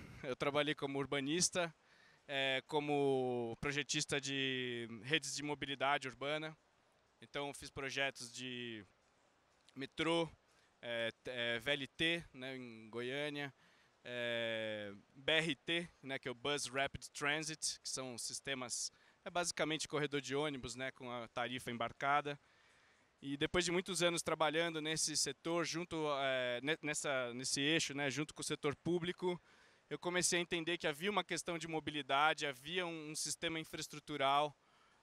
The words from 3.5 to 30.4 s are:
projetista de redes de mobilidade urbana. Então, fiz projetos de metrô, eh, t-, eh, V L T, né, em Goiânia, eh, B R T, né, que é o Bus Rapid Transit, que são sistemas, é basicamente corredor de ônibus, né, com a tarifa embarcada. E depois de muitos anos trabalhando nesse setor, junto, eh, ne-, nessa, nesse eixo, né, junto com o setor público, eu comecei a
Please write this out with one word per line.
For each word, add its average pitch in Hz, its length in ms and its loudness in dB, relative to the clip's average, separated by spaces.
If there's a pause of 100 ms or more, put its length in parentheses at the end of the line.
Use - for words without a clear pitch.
projetista 143 580 0
de 131 680 0 (160)
redes 143 320 -2
de 143 80 -4
mobilidade 139 640 -2
urbana. 151 500 -6 (640)
Então, 143 320 -6
fiz 139 160 -12
projetos 135 640 -2
de 120 520 -8 (880)
metrô, 160 560 0 (520)
eh, 117 280 -2 (140)
t-, 131 80 -8
eh, 120 280 0
V 127 120 -2
L 139 160 -2
T, 165 460 0
né, 131 240 -8
em 113 320 -12
Goiânia, 139 640 -4 (500)
eh, 113 880 -2 (220)
B 143 160 -2
R 160 240 4
T, 170 340 -2 (120)
né, 135 180 -4
que - 80 -8
é 127 40 -4
o 123 40 -4
Bus 127 320 0
Rapid 135 400 -2
Transit, 151 720 -2
que - 80 -10
são 127 300 -6
sistemas, 127 720 -4 (320)
é 196 60 -8
basicamente 170 580 0
corredor 143 320 0
de 131 160 -4
ônibus, 135 400 -2
né, 131 160 -4
com 127 180 -12
a 120 200 -6
tarifa 123 420 -2
embarcada. 143 680 2 (840)
E 139 160 -4
depois 156 260 2
de 175 80 0
muitos 175 320 2
anos 170 180 4
trabalhando 160 600 2
nesse 156 340 0
setor, 165 480 0
junto, 165 320 -4 (240)
eh, 127 420 2
ne-, 151 200 0
nessa, 139 520 0
nesse 127 280 0
eixo, 151 320 4
né, 143 180 0
junto 143 220 -2
com - 80 -10
o - 20 -4
setor 147 320 0
público, 175 640 0 (480)
eu 147 80 -4
comecei 175 420 2
a - 20 2